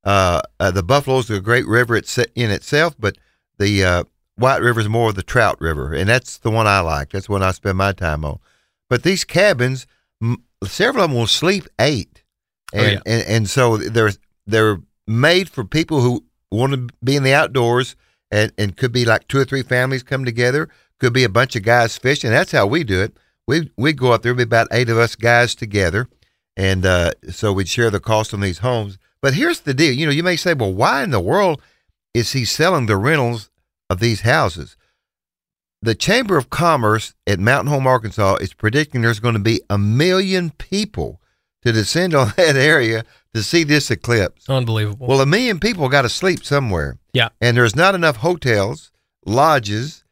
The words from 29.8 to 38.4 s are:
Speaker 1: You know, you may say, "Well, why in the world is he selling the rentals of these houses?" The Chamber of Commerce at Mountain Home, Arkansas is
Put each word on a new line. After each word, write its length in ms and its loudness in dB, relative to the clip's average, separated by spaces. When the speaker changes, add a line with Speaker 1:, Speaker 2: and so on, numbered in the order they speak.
Speaker 1:
You 140 -2
know, 60 0
you 100 0
may 140 0
say, 180 -2
"Well, 180 -2
why 300 0
in 80 -4
the 80 0
world 420 0
is 200 0
he 100 -2
selling 420 0
the 100 2
rentals 540 -2
of 100 -2
these 200 0
houses?" 560 -2
The 140 0
Chamber 420 0
of 140 -2
Commerce 640 0
at 140 0
Mountain 320 0
Home, 140 0
Arkansas 500 0
is 160 -6